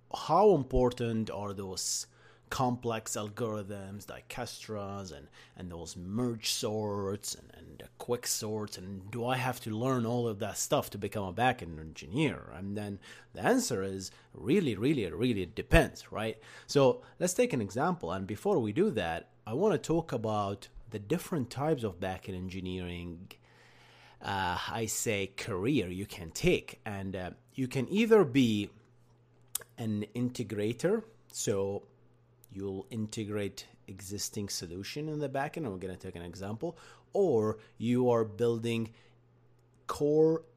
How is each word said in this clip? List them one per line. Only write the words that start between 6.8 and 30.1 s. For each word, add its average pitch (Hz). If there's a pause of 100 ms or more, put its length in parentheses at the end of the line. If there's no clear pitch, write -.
and, -
and -
the -
quick 120
sorts, 107
and 95
do 117
I 127
have 127
to 107
learn 123
all 120
of 101
that 104
stuff -
to 110
become 101
a 92
backend 92
engineer? 80
And 98
then 104 (340)
the 92
answer 156
is 95 (220)
really, 135
really, 120
really, 104
it 85
depends, -
right? 110 (300)
So 127 (180)
let's 175
take 247
an 135
example, 107
and 95
before 147
we 110
do 180
that, 85 (180)
I 110
wanna 180
talk 160
about 107 (220)
the 110
different 131
types 143
of 92
backend 92
engineering, 90 (920)
uh, 95 (140)
I 113
say, 101
career 104
you 92
can 85
take. -
And, 98
uh, 90 (240)
you 131
can 127
either 214
be 117 (1080)
an 104 (100)